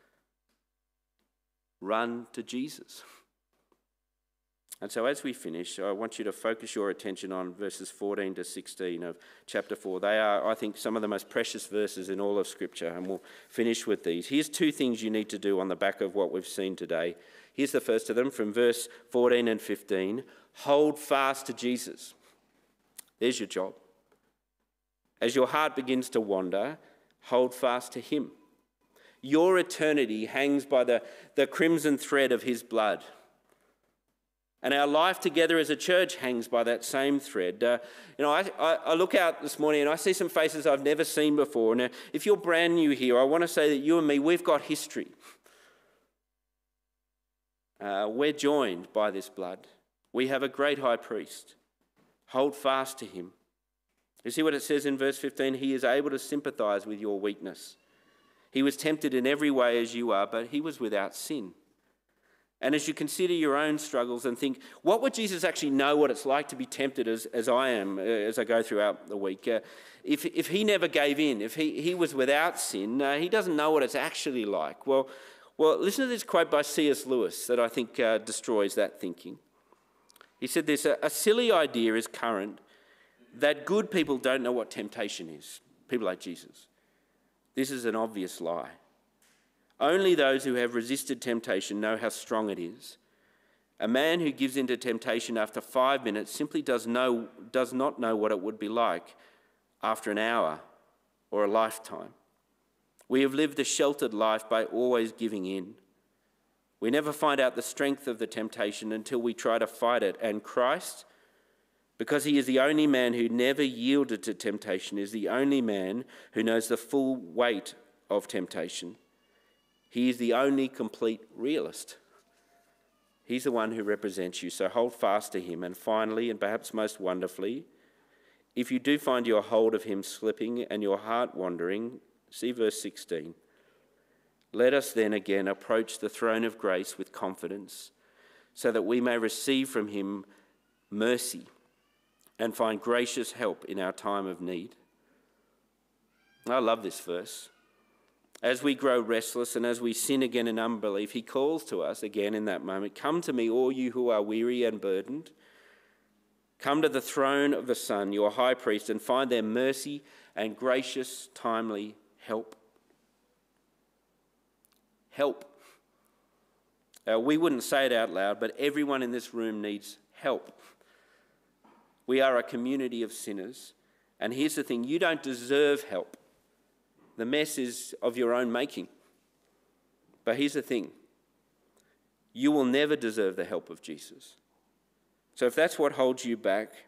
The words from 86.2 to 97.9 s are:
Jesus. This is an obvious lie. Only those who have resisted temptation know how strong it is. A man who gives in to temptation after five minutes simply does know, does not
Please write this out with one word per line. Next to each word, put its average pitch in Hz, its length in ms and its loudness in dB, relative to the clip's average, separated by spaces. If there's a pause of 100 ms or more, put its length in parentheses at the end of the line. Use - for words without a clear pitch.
Jesus. - 460 -14 (880)
This 131 160 -2
is 127 140 -8
an 113 120 2
obvious 110 440 -4
lie. 82 320 -6 (1080)
Only 180 360 4
those 135 300 4
who 131 100 0
have 120 200 0
resisted 120 480 -2
temptation 107 580 -2
know 110 160 0
how 107 140 -2
strong 110 400 -2
it 92 80 -4
is. 87 400 -12 (800)
A 107 100 -2
man 156 320 4
who 156 100 2
gives 135 280 -2
in 131 80 0
to 123 100 0
temptation 117 640 -2
after 110 240 -2
five 131 420 2
minutes 104 280 -2
simply 151 280 -4
does 123 260 0
know, 120 420 0 (220)
does 127 220 0
not 135 260 -2